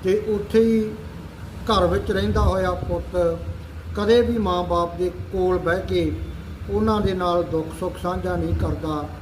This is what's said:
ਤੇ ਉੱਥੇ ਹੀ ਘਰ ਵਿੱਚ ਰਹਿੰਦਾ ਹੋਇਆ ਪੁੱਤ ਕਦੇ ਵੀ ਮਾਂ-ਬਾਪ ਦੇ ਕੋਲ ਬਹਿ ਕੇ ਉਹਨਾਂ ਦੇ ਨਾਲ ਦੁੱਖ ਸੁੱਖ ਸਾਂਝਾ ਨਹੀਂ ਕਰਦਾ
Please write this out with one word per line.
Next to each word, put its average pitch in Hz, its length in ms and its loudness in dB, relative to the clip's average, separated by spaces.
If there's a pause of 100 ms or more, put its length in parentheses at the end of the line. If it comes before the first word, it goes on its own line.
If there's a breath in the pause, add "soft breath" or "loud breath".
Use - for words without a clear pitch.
ਤੇ 190 160 2
ਉੱਥੇ 214 440 2
ਹੀ 220 280 2 (720)
ਘਰ 196 200 4
ਵਿੱਚ 196 260 0
ਰਹਿੰਦਾ 202 300 2
ਹੋਇਆ 185 300 2
ਪੁੱਤ 170 680 0 (560)
ਕਦੇ 214 260 6
ਵੀ 233 160 2
ਮਾਂ-ਬਾਪ 175 600 0
ਦੇ 180 120 0
ਕੋਲ 185 480 0
ਬਹਿ 170 240 0
ਕੇ 175 300 0 (580)
ਉਹਨਾਂ 214 320 2
ਦੇ 196 120 2
ਨਾਲ 175 300 2
ਦੁੱਖ 160 240 -2 (120)
ਸੁੱਖ 185 240 -4
ਸਾਂਝਾ 180 320 -2
ਨਹੀਂ 165 200 0
ਕਰਦਾ 151 540 -2 (120)